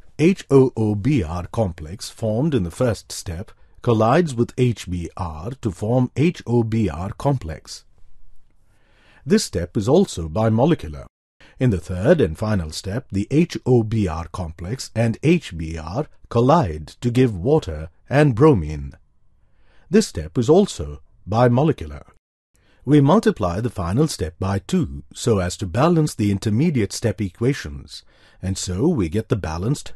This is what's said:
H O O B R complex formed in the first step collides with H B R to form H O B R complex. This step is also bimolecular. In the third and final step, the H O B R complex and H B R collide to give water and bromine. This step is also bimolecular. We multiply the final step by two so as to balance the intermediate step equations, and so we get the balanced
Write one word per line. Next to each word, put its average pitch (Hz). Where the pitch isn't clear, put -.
H 180
O 135
O 107
B 107
R 87
complex 90
formed 123
in 110
the 87
first -
step -
collides 123
with 117
H 123
B 87
R 85
to 110
form 123
H 165
O 117
B 113
R 85
complex. -
This 208
step -
is 101
also 131
bimolecular. 110
In 127
the 95
third 98
and 78
final 104
step, 95
the 101
H 160
O 123
B 107
R 80
complex 87
and 113
H 151
B 80
R 87
collide 117
to 120
give 120
water 85
and 139
bromine. 78
This 214
step 80
is 117
also 147
bimolecular. 120
We 143
multiply 139
the 123
final 104
step -
by 98
two 92
so 110
as 87
to 101
balance 151
the 104
intermediate 110
step -
equations, 101
and 95
so 98
we 107
get 104
the 117
balanced 90